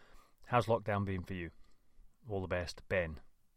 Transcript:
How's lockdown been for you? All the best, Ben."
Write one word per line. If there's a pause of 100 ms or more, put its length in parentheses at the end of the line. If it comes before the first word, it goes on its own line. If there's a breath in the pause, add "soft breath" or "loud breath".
(460 soft breath)
How's
lockdown
been
for
you? (800)
All
the
best,
Ben." (380)